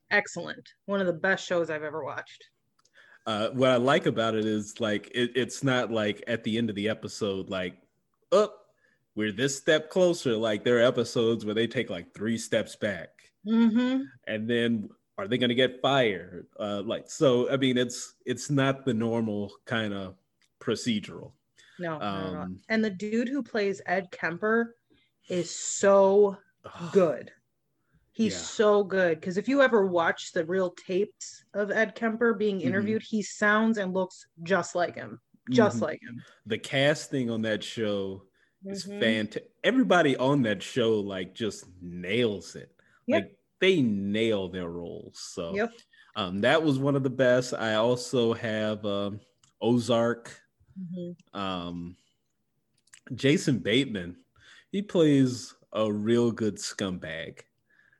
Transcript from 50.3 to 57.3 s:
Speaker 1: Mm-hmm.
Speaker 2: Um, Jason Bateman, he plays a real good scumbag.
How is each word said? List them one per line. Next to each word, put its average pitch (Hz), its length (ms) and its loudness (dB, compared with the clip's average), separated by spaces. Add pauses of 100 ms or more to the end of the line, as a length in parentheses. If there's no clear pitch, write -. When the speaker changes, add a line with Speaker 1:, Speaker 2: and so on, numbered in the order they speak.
Speaker 1:
Mm-hmm. 175 320 -10 (220)
Speaker 2:
Um, 87 640 -6 (1200)
Jason 139 440 2
Bateman, 101 640 -2 (480)
he 202 100 -4
plays 139 720 2 (200)
a 110 180 0
real 113 400 2
good 104 260 -2
scumbag. 87 840 -8 (580)